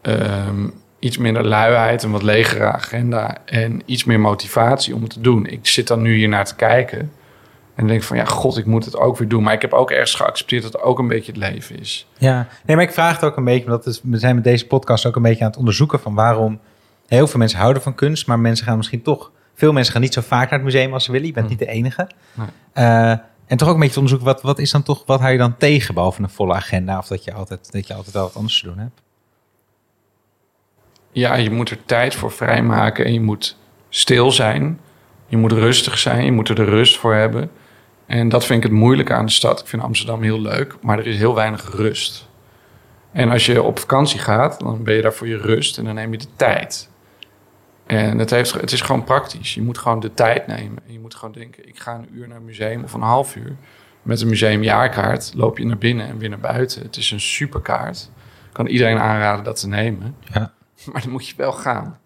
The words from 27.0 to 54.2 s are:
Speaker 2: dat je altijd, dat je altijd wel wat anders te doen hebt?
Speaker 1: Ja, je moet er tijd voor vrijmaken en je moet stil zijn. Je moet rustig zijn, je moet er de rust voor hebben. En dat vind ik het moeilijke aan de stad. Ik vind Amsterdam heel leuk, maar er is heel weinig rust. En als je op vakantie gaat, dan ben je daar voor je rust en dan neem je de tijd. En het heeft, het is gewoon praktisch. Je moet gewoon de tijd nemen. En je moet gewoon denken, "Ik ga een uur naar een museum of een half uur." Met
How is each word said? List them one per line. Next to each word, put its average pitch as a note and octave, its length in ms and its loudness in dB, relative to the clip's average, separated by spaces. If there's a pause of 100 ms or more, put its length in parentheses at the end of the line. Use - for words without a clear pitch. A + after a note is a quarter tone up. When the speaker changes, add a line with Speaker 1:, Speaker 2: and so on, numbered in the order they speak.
Speaker 2:
dat F#2+ 160 -8
je G2 100 -12
altijd, F#2+ 380 -14
dat G2 160 -8
je - 60 -12
altijd G2 200 -14
wel G2 100 -2
wat F2+ 120 -8
anders A2 240 -2
te - 80 -8
doen F2+ 100 -12
hebt? A#2 240 -12 (2000)
Speaker 1:
Ja, B2 240 2
je A2 160 2
moet A#2+ 180 -2
er - 160 -12
tijd B2 300 2
voor A2+ 160 -6
vrijmaken A2+ 760 0
en A#2 80 0
je A2+ 80 0
moet G#2 360 -2 (320)
stil B2+ 420 4
zijn. C3+ 480 0 (480)
Je A2+ 100 0
moet A2+ 140 4
rustig A2+ 460 2
zijn, B2 280 0
je C3+ 60 2
moet A2 180 2
er A2 60 0
de A2 80 2
rust G#2+ 340 4
voor A2+ 160 2
hebben. A2+ 380 0 (540)
En A#2 240 0
dat A#2+ 160 2
vind A#2 180 2
ik A2+ 60 2
het G#2+ 100 4
moeilijke B2 340 4
aan A#2 120 2
de A2 60 -2
stad. - 280 2
Ik - 80 -18
vind A2+ 160 -8
Amsterdam A2+ 400 -6
heel A2 180 0
leuk, B2+ 400 -6
maar A2 180 0
er A2 80 -6
is G#2+ 100 -4
heel A2+ 180 2
weinig G#2+ 400 -2
rust. - 520 -4 (840)
En A#2+ 180 2
als A#2+ 160 2
je B2 180 4
op - 160 0
vakantie C#3 400 0
gaat, B2+ 400 0
dan A2+ 240 -6
ben A2 120 2
je A2 60 2
daar A2 120 0
voor A2+ 140 -10
je A2+ 100 -6
rust A2 400 -2
en A2+ 80 -6
dan A2 100 -6
neem A2 160 -8
je A2+ 60 -8
de - 180 -14
tijd. - 540 0 (960)
En G#2+ 340 0
het A2+ 100 0
heeft, B2 240 2
het - 180 -6
is B2 100 -2
gewoon B2 220 -2
praktisch. C3 500 -4
Je A2+ 80 -8
moet A#2+ 160 -4
gewoon A2+ 220 -2
de G#2+ 140 -8
tijd A#2 340 0
nemen. A2 300 -10 (100)
En A#2 60 -20
je A2+ 60 -18
moet A2+ 160 -20
gewoon G#2+ 180 -18
denken, - 340 -20
"Ik - 120 -20
ga A#2 160 -10
een A#2 180 -16
uur A#2+ 140 -16
naar A#2 100 -20
een A2+ 80 -20
museum A2+ 380 -8
of C3 100 -14
een A#2 80 -8
half B2 340 0
uur." A#2 200 -12 (460)
Met A2+ 200 -2